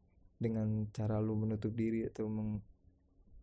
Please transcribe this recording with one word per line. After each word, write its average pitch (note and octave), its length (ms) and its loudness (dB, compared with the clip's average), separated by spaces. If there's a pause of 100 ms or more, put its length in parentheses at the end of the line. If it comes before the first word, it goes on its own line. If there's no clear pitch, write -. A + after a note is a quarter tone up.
(380)
dengan A2 540 0
cara G#2+ 260 2
lu A2 160 2
menutup G#2+ 400 0
diri A2+ 320 2
atau A2 240 -4
meng-, G#2+ 320 -2 (800)